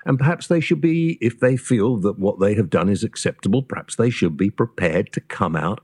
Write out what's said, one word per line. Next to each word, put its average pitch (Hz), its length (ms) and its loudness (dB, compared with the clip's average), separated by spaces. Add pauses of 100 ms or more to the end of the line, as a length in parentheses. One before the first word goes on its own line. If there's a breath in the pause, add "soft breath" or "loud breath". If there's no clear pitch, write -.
And 135 120 2
perhaps 143 300 0
they 170 120 2
should 151 200 0
be, 165 400 0
if 117 180 -2
they 127 180 2
feel 120 420 0
that 95 200 -2
what 95 220 -2
they 101 140 4
have 98 140 2
done 87 200 2
is 101 160 0
acceptable, - 580 -2
perhaps - 340 -10
they 120 140 2
should 85 260 0
be 98 140 0
prepared 95 640 -2
to - 80 -6
come 82 340 -4
out 82 300 -4